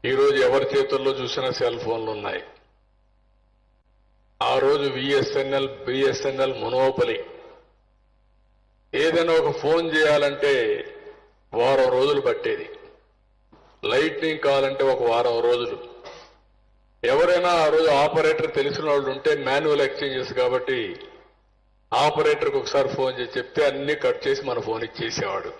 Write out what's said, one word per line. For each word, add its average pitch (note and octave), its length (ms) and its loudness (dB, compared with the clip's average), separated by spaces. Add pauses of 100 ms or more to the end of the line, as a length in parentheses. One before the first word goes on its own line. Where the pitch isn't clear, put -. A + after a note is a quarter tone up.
ఈరోజు C3+ 320 4
ఎవరి C3 280 4
చేతుల్లో C3+ 460 0
చూసినా B2+ 400 -4
సెల్ A#2+ 300 -2
ఫోన్లు A2+ 300 -4
ఉన్నాయి. G#2 320 -8 (2000)
ఆ B2 160 0
రోజు C#3 320 2
విఎస్ఎన్ఎల్, C3+ 800 0
బిఎస్ఎన్ఎల్ C3+ 840 -2
మొనోపలి. B2 720 0 (1700)
ఏదైనా E3 380 2
ఒక D#3+ 260 2
ఫోన్ D#3+ 380 0
చేయాలంటే C#3+ 880 2 (680)
వారం B2+ 360 4
రోజులు C3+ 300 2
పట్టేది, A2+ 500 -4 (1120)
లైట్నింగ్ D#3 540 0
కాల్ C#3 260 2
అంటే C3+ 200 0
ఒక B2 180 2
వారం A#2 380 2
రోజులు. A#2+ 380 0 (1300)
ఎవరైనా F3 440 2
ఆ D#3+ 200 4
రోజు D#3 220 4
ఆపరేటర్ D#3 640 2
తెలిసిన C#3+ 360 -2
వాళ్ళు C#3 200 2
ఉంటే C#3+ 260 0
మాన్యువల్ C#3+ 440 0
ఎక్స్చేంజెస్ C3 520 -4
కాబట్టి B2 680 -2 (960)
ఆపరేటర్కి D3 640 2
ఒకసారి C3 320 0
ఫోన్ B2+ 320 -4
చేసి B2 180 -6
చెప్తే D3 280 -2
అన్ని C#3 280 -2
కట్ - 320 -2
చేసి C#3 160 0
మన B2 180 -4
ఫోన్ A2+ 220 -4
ఇచ్చేసేవాడు. A2+ 760 -6